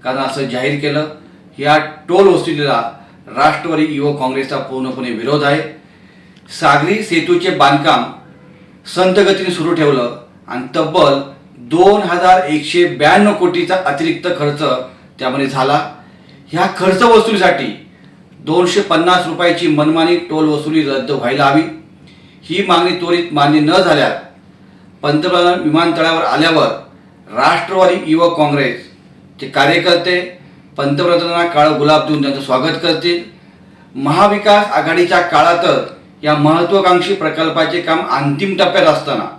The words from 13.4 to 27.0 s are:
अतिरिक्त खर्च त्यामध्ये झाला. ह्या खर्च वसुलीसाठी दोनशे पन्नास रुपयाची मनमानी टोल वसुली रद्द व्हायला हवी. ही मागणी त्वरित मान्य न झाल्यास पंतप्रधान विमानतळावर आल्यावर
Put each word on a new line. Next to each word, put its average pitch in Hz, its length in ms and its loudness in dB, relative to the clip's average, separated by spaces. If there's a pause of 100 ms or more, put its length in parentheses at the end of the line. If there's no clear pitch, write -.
अतिरिक्त - 420 -2 (120)
खर्च 147 240 -2 (560)
त्यामध्ये 131 280 -2
झाला. 127 320 0 (720)
ह्या 180 160 0 (100)
खर्च 185 260 0
वसुलीसाठी 214 680 2 (680)
दोनशे 175 420 0
पन्नास 170 460 2
रुपयाची 170 400 -2
मनमानी 160 480 2 (140)
टोल 156 200 0
वसुली 156 360 -2
रद्द 135 260 -4
व्हायला 135 340 -2
हवी. - 160 2 (840)
ही 185 240 -4
मागणी 175 320 2
त्वरित 170 340 -2
मान्य 147 260 2
न 151 140 2
झाल्यास 165 380 2 (920)
पंतप्रधान 175 600 0
विमानतळावर 165 640 0
आल्यावर 156 440 0 (600)